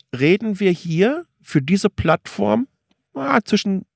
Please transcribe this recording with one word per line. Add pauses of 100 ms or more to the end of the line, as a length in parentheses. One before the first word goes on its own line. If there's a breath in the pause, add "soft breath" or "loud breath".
(180)
reden
wir
hier (180)
für
diese
Plattform, (480)
ah,
zwischen